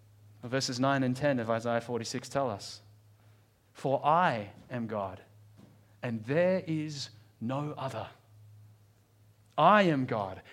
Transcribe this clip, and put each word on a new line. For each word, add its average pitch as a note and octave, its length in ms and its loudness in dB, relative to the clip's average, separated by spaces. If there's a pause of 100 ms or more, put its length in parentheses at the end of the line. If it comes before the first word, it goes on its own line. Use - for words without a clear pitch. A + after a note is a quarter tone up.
(420)
Well, A#2+ 80 -8
verses C3 280 -2
nine C3+ 240 2
and B2+ 140 0
ten C3+ 220 2
of A2 100 -2
Isaiah A#2 320 0
forty-six A#2+ 480 -6
tell C#3 220 -2
us, - 300 -10 (920)
"For C3+ 320 -2
I D3 460 2 (200)
am A#2+ 160 -6
God, G2 340 -6 (840)
and A2+ 240 -4
there F3 400 2
is D#3 420 -6 (320)
no C#3 380 -4
other. B2 280 -6 (1500)
I G3 260 8
am D3+ 220 4
God, G2 360 -4 (120)